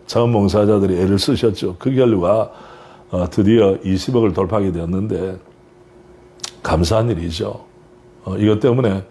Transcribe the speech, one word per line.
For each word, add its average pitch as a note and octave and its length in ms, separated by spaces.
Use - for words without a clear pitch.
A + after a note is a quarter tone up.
자원봉사자들이 G#2 960
애를 F#2+ 180
쓰셨죠. G#2 600
그 C3+ 140
결과, A2 580
어, F2+ 200
드디어 G#2 540
이십억을 G2+ 500
돌파하게 G2 380
되었는데, F#2 640
감사한 A#2 480
일이죠. F2 540
어, F#2+ 120
이것 G#2+ 220
때문에 A#2+ 520